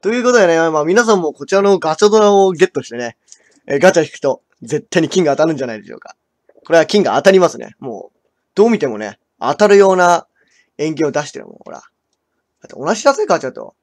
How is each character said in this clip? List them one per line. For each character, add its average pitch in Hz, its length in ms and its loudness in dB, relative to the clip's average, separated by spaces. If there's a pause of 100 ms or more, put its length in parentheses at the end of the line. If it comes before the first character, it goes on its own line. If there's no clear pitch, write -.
と 208 120 -2
い 247 60 -2
う 240 40 -6
こ 247 80 0
と 247 60 2
で 196 100 4
ね、 165 80 2 (140)
ま 156 120 -2
あ、 151 40 -2
皆 202 180 2
さ 220 120 2
ん 185 60 -2
も 151 120 -6
こ 143 140 -16
ち 196 80 -2
ら 196 60 2
の 196 180 2
ガ 160 160 -4
チ 208 100 0
ャ 208 40 6
ド 214 100 4
ラ 208 120 4
を 196 200 2
ゲ 170 140 2
ッ - 60 -8
ト 147 120 -6
し - 60 -18
て 117 60 -14
ね。 120 220 -10 (500)
え 143 100 -4
ー、 - 20 -2
ガ 185 120 4
チ 180 80 0
ャ 156 40 0
引 151 80 -8
く - 100 -18
と、 135 220 -4 (180)
絶 113 280 -8
対 175 120 0
に 160 80 -2
金 185 160 0
が 139 100 0
当 156 80 0
た 160 40 0
る 165 60 -2
ん 147 40 -8
じ 131 60 -8
ゃ 123 40 -8
な 113 60 -10
い 107 80 -14
で 101 60 -20
し - 60 -18
ょ - 40 -20
う - 20 -20
か。 - 160 -20 (500)
こ - 80 -4
れ 165 40 6
は 156 80 4
金 208 160 0
が 117 140 0
当 143 80 0
た 196 80 6
り 190 80 4
ま 170 100 2
す - 80 -10
ね。 107 220 -16
も 113 340 -14
う、 - 40 -20 (360)
ど 208 140 2
う - 20 2
見 226 80 0
て 147 100 -4
も 107 120 -8
ね、 104 200 -12 (200)
当 117 160 -4
た 208 120 2
る 202 100 6
よ 190 140 6
う 185 60 0
な 175 300 2 (500)
縁 156 180 -6
起 156 80 -4
を 143 80 -2
出 147 140 -6
し - 60 -18
て - 80 -18
る - 60 -18
も 50 80 -20
ん、 - 20 -20 (100)
ほ - 60 -18
ら。 - 80 -18
だ - 40 -20 (840)
っ - 20 -20
て - 80 -20
同 151 160 -4
じ 220 100 -8
だ 277 100 4
ぜ、 415 120 -4
ガ 170 140 -2
チ 135 80 -10
ャ 127 40 -8
と。 - 320 -18